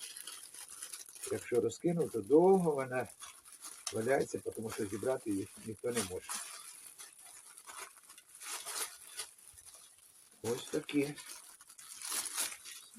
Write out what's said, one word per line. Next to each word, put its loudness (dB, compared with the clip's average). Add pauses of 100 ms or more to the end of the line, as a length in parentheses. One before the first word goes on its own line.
(1300)
Якщо 2
розкинув, 2
то 0
довго 10
вона 2 (880)
валяється, 4
тому -4
що -2
зібрати 0
їх 0 (160)
ніхто -2
не 2
може. -6 (4000)
Ось 0
такі 2 (1800)